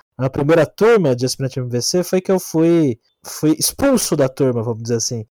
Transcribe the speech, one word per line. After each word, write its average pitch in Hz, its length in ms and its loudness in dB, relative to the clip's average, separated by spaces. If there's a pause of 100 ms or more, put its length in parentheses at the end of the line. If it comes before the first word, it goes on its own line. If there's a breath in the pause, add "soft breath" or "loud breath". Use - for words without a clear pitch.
(160)
na 131 140 -4
primeira 147 340 2
turma 185 520 4
de 123 100 -4
aspirante 131 340 -6
M 123 80 -6
V 120 140 -4
C 180 220 -2
foi 190 180 -2
que 196 100 -4
eu 185 80 2
fui, 160 600 0 (260)
fui 151 320 0
expulso - 580 -2
da 139 140 2
turma, 127 320 -2
vamos 113 220 -6
dizer 117 140 -2
assim. 113 380 -6